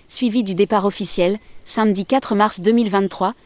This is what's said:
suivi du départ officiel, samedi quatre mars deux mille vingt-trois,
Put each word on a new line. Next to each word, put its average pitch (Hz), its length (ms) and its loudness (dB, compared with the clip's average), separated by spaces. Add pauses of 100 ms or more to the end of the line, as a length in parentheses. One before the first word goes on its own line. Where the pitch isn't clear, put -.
suivi 240 380 -2
du 190 100 -4
départ 196 300 2
officiel, 196 540 0 (260)
samedi 202 400 0
quatre 262 300 0
mars 208 260 2
deux 202 120 2
mille 233 180 2
vingt-trois, 196 420 -2 (140)